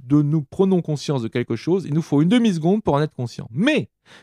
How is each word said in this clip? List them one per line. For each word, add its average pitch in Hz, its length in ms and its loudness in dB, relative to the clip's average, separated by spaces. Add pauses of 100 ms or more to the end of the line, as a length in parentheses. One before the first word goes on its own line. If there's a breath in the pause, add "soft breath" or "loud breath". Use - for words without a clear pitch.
de, 143 180 2
nous 151 200 0
prenons 190 400 0
conscience 143 400 -4
de 113 60 -6
quelque 120 280 -4
chose, 175 300 -2
il 143 80 -4
nous 160 80 0
faut 147 200 2
une 170 60 4
demi-seconde 208 540 2
pour 147 120 0
en 143 60 2
être 151 140 -2
conscient. - 360 -10
Mais 196 380 0 (340 loud breath)